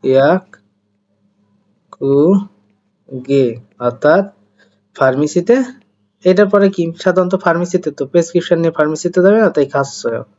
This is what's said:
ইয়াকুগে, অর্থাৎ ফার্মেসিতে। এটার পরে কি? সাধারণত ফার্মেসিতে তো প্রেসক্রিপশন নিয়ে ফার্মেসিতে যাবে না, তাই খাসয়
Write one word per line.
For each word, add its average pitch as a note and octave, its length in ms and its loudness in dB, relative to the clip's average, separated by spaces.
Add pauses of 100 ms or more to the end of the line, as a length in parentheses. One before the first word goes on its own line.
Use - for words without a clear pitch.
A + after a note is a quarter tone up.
ইয়াকুগে, C3+ 460 2 (3250)
অর্থাৎ D3 560 0 (640)
ফার্মেসিতে। D3+ 640 0 (640)
এটার F#3+ 240 2
পরে G3+ 200 2
কি? E3+ 300 -4
সাধারণত F3+ 360 0
ফার্মেসিতে F3 560 -2
তো C#3+ 160 -6
প্রেসক্রিপশন E3+ 520 -2
নিয়ে E3 140 -2
ফার্মেসিতে D#3+ 500 -2
যাবে G#3 180 4
না, G#3 100 2
তাই C#3+ 160 0
খাসয় C3+ 560 -6 (160)